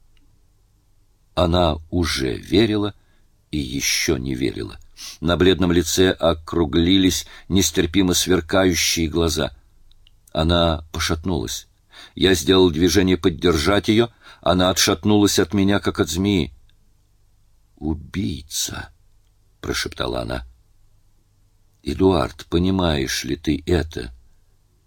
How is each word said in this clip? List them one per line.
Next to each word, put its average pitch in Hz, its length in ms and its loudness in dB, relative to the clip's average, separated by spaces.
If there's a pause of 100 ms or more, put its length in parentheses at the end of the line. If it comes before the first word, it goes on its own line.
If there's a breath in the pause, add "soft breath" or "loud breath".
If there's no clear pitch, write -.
(1300)
Она 85 440 2 (120)
уже 67 460 -4
верила 104 580 0 (580)
и 78 60 -6
ещё 69 600 -2
не 65 180 -6
верила. 53 420 -6 (440 loud breath)
На 82 160 2
бледном 90 340 4
лице 87 400 2
округлились 85 1120 0 (220 loud breath)
нестерпимо 90 640 2
сверкающие 90 920 0
глаза. 78 480 -2 (800)
Она 82 580 0
пошатнулась. 80 760 -6 (480 loud breath)
Я 95 180 4
сделал 92 360 4
движение 90 480 2
поддержать 85 720 0
её. 113 220 2 (320 loud breath)
Она 90 280 2
отшатнулась 104 720 2
от 92 140 0
меня, 101 260 2
как - 200 -4
от 87 100 -2
змеи. 92 440 -2 (1200)
«Убийца», 78 1120 -8 (720)
прошептала 62 600 -6
она. 60 240 -8 (1400)
«Эдуард, 80 640 0
понимаешь 85 760 0
ли 69 120 -6
ты 73 300 -4
это? 76 480 -2 (720)